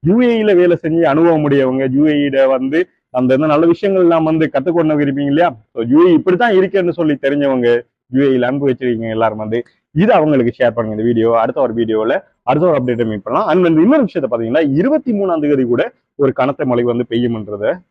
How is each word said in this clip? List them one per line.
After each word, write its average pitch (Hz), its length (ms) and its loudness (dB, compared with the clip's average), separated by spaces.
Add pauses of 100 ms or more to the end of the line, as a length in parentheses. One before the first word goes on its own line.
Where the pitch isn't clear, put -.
யூ 175 200 2
ஏ 240 200 2
ல 208 120 2
வேலை 175 220 4
செஞ்சு 165 260 -2
அனுபவம் 160 420 2
உடையவங்க, 135 460 0
யூ 139 180 2
ஏ 147 160 0
ல 135 240 2
வந்து 135 300 -2 (360)
அந்த 127 180 0
என்ன 139 140 2
நல்ல 151 200 2
விஷயங்கள் 185 380 0
எல்லாம் 165 200 2
வந்து 156 240 0
கத்துக்கொண்டு 156 540 0
இருப்பீங்க 143 300 -2
இல்லையா? 170 160 2 (200)
So - 160 -10
யூ 127 160 2
ஏ 180 120 6
இப்படித்தான் 185 420 2
இருக்கேன்னு 185 400 0
சொல்லி 160 260 0
தெரிஞ்சவங்க, 135 480 0 (440)
யூ 131 100 0
ஏ 135 140 2
ல 123 100 0
அன்பு 139 200 -4
வச்சிருக்கீங்க 120 440 -2
எல்லாரும் 110 320 -2
வந்து, 110 160 -4 (360)
இதை 196 200 2
அவங்களுக்கு 147 400 2
ஷேர் 117 200 0
பண்ணுங்க 110 220 -4
இந்த 110 100 -2
வீடியோ. 113 300 0
அடுத்த 120 240 -2
ஒரு 117 140 -2
வீடியோல 113 400 -2 (300)
அடுத்த 147 220 0
ஒரு 165 100 2
அப்டேட்டை 123 300 -2
மீட் 107 160 -6
பண்ணலாம். 165 260 -4
And 170 140 2
வந்து 165 200 2
இன்னொரு 269 220 4
விஷயத்தை 160 240 -6
பாத்தீங்கன்னா, 117 360 -2 (100)
இருபத்தி 254 380 -2
மூணாம் 190 300 -2
தேதி 143 240 0
கூட 120 180 0 (340)
ஒரு 139 140 0
கனத்த 135 320 -4
மழை 123 200 0
வந்து 120 240 -2
பெய்யும்ன்றத 110 560 -4 (260)